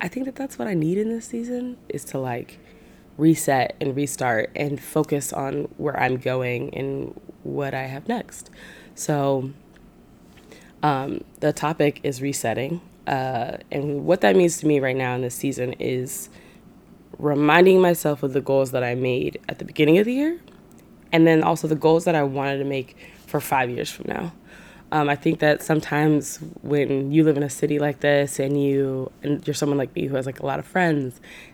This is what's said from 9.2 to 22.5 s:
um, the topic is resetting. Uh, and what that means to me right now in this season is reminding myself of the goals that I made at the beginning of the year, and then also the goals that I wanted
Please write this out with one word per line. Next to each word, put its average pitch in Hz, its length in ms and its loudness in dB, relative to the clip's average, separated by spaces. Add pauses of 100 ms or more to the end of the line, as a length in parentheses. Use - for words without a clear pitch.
um, 139 400 0 (160)
the 151 140 2
topic 151 500 0
is 131 180 -4
resetting. 135 600 -4 (260)
Uh, 131 500 -2 (140)
and 143 340 -2
what 175 160 2
that 202 140 4
means 175 220 4
to 151 100 -2
me 147 120 4
right 131 160 0
now 127 200 -2
in 127 60 -4
this 127 140 -4
season 127 380 -4
is - 560 -6 (880)
reminding 151 640 6
myself 165 440 2
of 135 100 -2
the 139 80 0
goals 135 300 2
that 127 120 -2
I 123 120 -2
made 127 520 -2
at - 120 -8
the - 60 -12
beginning 156 340 4
of 208 60 2
the 240 80 -2
year, 302 260 -2 (720)
and 165 140 6
then 160 180 6
also 165 240 0
the 156 80 2
goals 160 300 4
that 175 100 2
I 147 80 2
wanted 139 340 -2